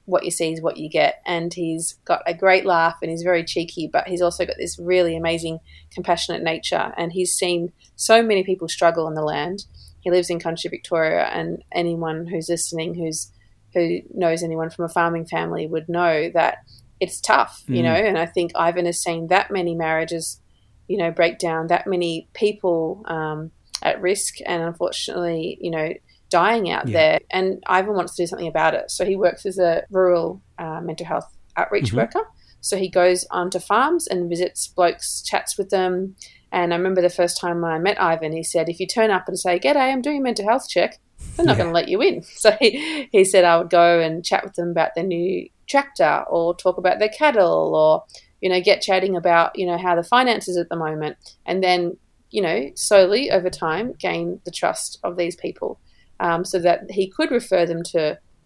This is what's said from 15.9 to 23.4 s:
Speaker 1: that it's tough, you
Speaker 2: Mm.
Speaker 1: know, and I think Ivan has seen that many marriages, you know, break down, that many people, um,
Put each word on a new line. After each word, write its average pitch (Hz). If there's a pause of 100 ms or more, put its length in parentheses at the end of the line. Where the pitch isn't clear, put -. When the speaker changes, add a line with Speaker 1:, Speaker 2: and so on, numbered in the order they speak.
Speaker 1:
that 165 (420)
it's 180
tough, -
you 131
Speaker 2:
Mm. 120
Speaker 1:
know, 160
and 190
I 170
think 170
Ivan 175
has 175
seen 165
that 190
many 175
marriages, 160 (480)
you 185
know, 170
break 170
down, 160
that 170
many 175
people, 196
um, 156 (300)